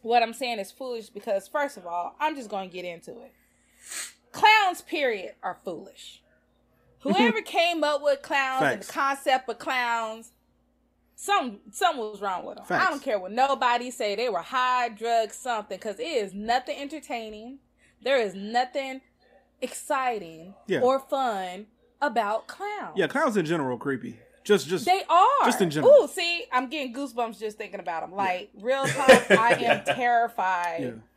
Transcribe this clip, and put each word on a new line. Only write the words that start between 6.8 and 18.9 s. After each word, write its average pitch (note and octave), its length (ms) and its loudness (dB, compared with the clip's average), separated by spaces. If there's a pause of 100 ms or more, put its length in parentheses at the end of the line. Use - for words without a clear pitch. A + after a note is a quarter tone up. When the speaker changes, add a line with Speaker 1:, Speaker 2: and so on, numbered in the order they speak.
Speaker 1:
Whoever G#4+ 420 4
came E4+ 420 0
up D4 180 0
with C#4+ 200 2
clowns C4 400 -2
and G#3 200 0
the - 20 -14
Speaker 2:
Facts. - 60 -16
Speaker 1:
concept C#4 580 0
of A3+ 100 -6
clowns, A#3 760 -4 (840)
some, C#4+ 420 -2 (120)
something D#4+ 300 0
was G#3+ 220 -8
wrong F#3 240 -4
with - 120 -12
'em. - 60 -18
I - 40 -20
Speaker 2:
Facts. F#4 220 2
Speaker 1:
don't C#4+ 120 -6
care A3 160 0
what F#3 140 -8
nobody B3 580 2
say. G#3+ 240 -4
They A#3 160 -2
were F#3 100 -2
high, B3+ 500 0
drugs, A3+ 460 -2
something, G#3 420 -6
'cause G3+ 200 -8
it A#3 80 -6
is A3 260 -2
nothing A#3 460 -2
entertaining. C4 800 -10 (440)
There C4 180 2
is G3 140 -2
nothing B3+ 680 -4 (600)